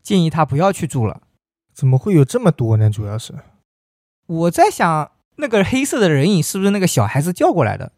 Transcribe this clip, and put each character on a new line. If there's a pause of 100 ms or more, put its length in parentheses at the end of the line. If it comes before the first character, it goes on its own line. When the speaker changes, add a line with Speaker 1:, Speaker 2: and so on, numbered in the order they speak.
Speaker 1:
建
议
他
不
要
去
住
了。 (520)
Speaker 2:
怎
么
会
有
这
么
多
呢？
主
要
是。 (880)
Speaker 1:
我
在
想， (240)
那
个
黑
色
的
人
影
是
不
是
那
个
小
孩
子
叫
过
来
的？